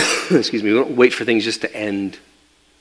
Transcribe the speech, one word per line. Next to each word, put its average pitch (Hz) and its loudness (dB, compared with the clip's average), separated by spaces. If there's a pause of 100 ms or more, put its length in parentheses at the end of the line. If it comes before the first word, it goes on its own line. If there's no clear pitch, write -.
(320)
excuse 117 2
me, 104 2
we 113 4
don't 131 0
wait 123 4
for 113 -6
things 110 2
just 110 -4
to - -6
end. 101 -6 (640)